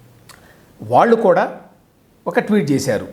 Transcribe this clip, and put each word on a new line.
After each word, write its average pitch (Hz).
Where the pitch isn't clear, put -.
వాళ్ళు 165
కూడా 202
ఒక 170
ట్వీట్ 202
చేశారు. 107